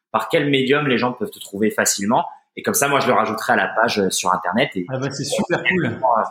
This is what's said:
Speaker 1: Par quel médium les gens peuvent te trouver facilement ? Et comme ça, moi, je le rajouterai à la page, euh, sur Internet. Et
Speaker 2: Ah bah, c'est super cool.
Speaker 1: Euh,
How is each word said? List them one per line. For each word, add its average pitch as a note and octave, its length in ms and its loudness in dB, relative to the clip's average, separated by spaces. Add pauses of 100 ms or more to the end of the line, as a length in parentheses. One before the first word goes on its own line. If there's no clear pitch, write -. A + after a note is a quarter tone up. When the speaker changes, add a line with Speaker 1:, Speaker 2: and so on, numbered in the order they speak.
(120)
Speaker 1:
Par - 180 -2
quel D3 200 2
médium C#3 380 2
les A#2+ 120 2
gens B2 140 0
peuvent - 180 -6
te - 80 -20
trouver G#2 320 -2
facilement ? A2 540 0 (300)
Et - 60 -10
comme A2 120 -2
ça, C#3 160 0
moi, C#3 100 2
je A#2 80 0
le B2 60 4
rajouterai A2 400 0
à - 20 6
la G2 140 4
page, A2 300 2
euh, F#2+ 100 2
sur F#2 240 0
Internet. F#2+ 420 0
Et F#2 140 -4
Speaker 2:
Ah C3 80 -4
bah, C3+ 140 -4
c'est C#3+ 120 -8
super E3 400 -2
cool. F3+ 220 0
Speaker 1:
Euh, A#2 460 0